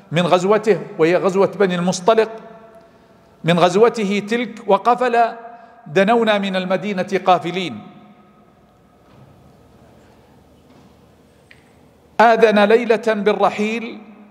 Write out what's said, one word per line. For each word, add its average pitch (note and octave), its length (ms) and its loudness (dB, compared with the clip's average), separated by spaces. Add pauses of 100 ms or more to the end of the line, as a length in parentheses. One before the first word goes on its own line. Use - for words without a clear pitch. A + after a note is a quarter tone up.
(120)
من E3+ 140 0
غزوته"، F#3+ 540 2 (180)
وهي E3 180 2
غزوة F#3 420 0
بني F#3+ 160 0
المصطلق، G3 560 0 (1120)
"من E3+ 140 2
غزوته G#3 720 2
تلك A#3 380 -6
وقفل، A#3 520 0 (680)
دنونا G#3 520 2
من G3 180 -4
المدينة F#3 680 -4
قافلين". E3+ 600 -2 (4000)
آذن G#3+ 440 4
ليلة A3+ 420 0
بالرحيل G#3+ 920 -4 (320)